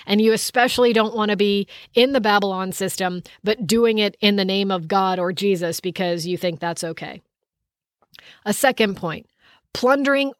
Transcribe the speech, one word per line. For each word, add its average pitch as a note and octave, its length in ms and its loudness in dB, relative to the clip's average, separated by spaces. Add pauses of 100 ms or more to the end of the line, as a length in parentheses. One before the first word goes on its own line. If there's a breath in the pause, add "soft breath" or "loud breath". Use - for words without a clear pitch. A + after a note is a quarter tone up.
And G#3 140 2
you A3 120 6
especially A#3+ 600 2
don't G#3+ 240 0
wanna G#3+ 200 0
be G3+ 300 0 (280 loud breath)
in B3+ 180 4
the C4+ 80 2
Babylon G3 500 0
system, F3+ 540 -4 (180 loud breath)
but G#3+ 240 -2
doing A3+ 320 2
it G#3 220 0
in G#3 160 2
the G3 80 0
name G3 260 0
of F3 160 -4
God F#3+ 320 0
or F3+ 140 -2
Jesus F3 480 -2
because F3 480 -4
you F3+ 80 -2
think E3+ 240 -4
that's E3+ 240 -6
okay. - 380 -12 (1200 loud breath)
A G#3 80 -2
second A3 440 0
point, D#3+ 300 -8 (480 soft breath)
plundering C#4 640 2